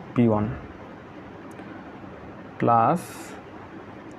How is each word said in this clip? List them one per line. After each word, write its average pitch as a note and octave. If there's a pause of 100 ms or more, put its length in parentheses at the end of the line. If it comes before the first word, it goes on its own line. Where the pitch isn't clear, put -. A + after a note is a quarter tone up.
(140)
বি A#2+
ওয়ান G#2+ (2250)
প্লাস, A#2+ (1200)